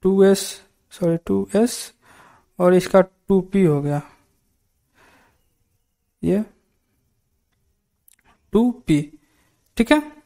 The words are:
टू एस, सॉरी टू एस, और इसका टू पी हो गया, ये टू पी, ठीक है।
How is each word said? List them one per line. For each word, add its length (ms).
टू 200
एस, 200
सॉरी 320
टू 300
एस, 180
और 140
इसका 280
टू 420
पी 200
हो 180
गया, 200
ये 200
टू 160
पी, 140
ठीक 140
है। 100